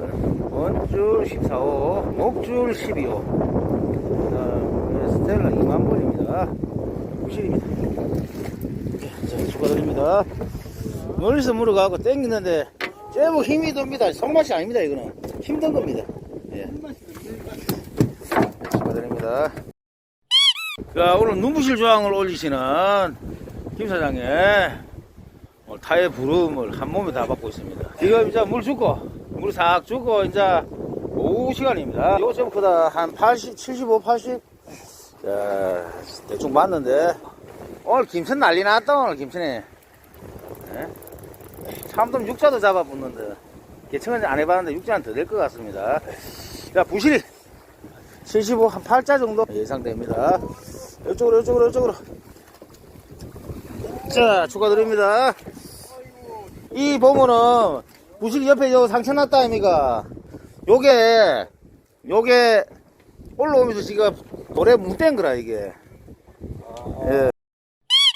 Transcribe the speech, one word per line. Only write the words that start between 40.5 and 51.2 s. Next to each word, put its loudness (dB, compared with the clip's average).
예? -10
참돔 -2
육 -6
자도 4
잡아붙는데. -2
개척은 -4
안 0
해봤는데 2
육 -10
자는 0
더 -10
될 -4
것 -6
같습니다. -2
자, 4
부실이 2
칠십오, 2
한 -4
팔 2
자 4
정도 0
예상됩니다. -2
이쪽으로, 4